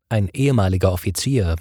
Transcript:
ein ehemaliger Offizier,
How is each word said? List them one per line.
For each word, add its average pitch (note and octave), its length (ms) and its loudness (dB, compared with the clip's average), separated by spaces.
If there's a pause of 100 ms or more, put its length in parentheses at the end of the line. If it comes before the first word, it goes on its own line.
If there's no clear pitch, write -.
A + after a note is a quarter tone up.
ein G2+ 200 0
ehemaliger G2 640 2
Offizier, F#2 680 -2